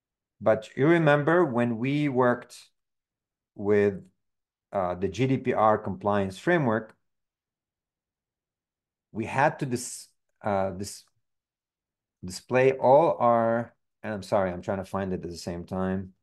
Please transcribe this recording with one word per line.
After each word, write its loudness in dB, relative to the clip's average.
but 0
you 2
remember 4
when -2
we -2
worked 0
with, 2
uh, -4
the -2
G -2
D 0
P -2
R 4
compliance -2
framework, 0
we -6
had 0
to -6
dis-, -8
uh, 0
dis-, -12
display 0
all 4
our, 0
and -8
I'm -8
sorry, 0
I'm -8
trying -4
to -8
find -4
it -6
at -10
the -12
same -10
time. -6